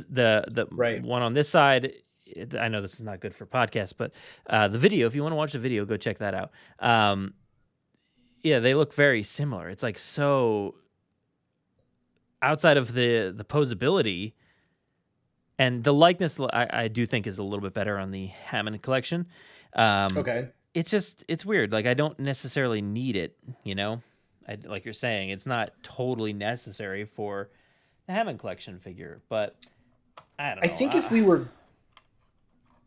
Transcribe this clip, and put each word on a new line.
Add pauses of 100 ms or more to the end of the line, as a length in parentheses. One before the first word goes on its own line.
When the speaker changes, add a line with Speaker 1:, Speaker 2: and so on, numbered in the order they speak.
Speaker 1:
the,
the
Speaker 2:
Right.
Speaker 1:
one
on
this
side, (320)
it,
I
know
this
is
not
good
for
podcasts,
but, (340)
uh,
the
video,
if
you
wanna
watch
the
video,
go
check
that
out. (260)
Um, (1080)
yeah,
they
look
very
similar.
It's,
like,
so (1700)
outside
of
the,
the
posability (1200)
and
the
likeness,
l-,
I,
I
do
think
is
a
little
bit
better
on
the
Hammond
Collection. (480)
Um,
Speaker 2:
Okay. (260)
Speaker 1:
it's
just,
it's
weird.
Like,
I
don't
necessarily
need
it, (260)
you
know? (440)
I,
like
you're
saying,
it's
not (120)
totally
necessary
for (580)
the
Hammond
Collection
figure,
but (840)
I
don't
Speaker 2:
I
Speaker 1:
know.
Speaker 2:
think
if
Speaker 1:
Uh,
Speaker 2:
we
were, (1400)